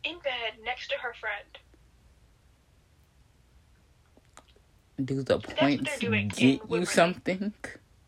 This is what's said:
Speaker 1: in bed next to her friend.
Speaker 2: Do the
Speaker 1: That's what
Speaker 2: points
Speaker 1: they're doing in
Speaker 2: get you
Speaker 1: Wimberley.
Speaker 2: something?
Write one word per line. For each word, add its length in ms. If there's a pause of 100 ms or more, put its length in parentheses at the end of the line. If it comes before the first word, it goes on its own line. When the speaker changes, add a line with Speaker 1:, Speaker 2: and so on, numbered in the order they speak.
Speaker 1:
in 160
bed 440
next 240
to 80
her 180
friend. 440 (3500)
Speaker 2:
Do 200
the 160
Speaker 1:
That's 80
what 100
Speaker 2:
points 340
Speaker 1:
they're 80 (120)
doing 120
in 60
Speaker 2:
get 120
you 200
Speaker 1:
Wimberley. 280
Speaker 2:
something? 640 (560)